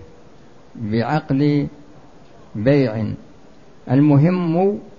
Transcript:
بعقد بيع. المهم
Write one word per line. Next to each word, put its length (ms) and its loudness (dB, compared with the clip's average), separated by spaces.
بعقد 920 -2
بيع. 500 0
المهم 880 2